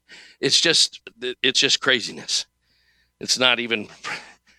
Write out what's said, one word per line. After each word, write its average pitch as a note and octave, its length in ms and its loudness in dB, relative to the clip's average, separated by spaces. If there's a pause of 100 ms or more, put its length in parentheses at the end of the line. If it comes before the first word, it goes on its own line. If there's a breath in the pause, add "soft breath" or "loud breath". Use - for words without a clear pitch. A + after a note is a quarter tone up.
(400 loud breath)
it's - 200 2
just, - 420 2 (400)
it's C3 180 2
just C3+ 220 2
craziness. - 640 -2 (760)
It's - 180 -2
not B2 200 4
even, A2+ 280 -2 (720 loud breath)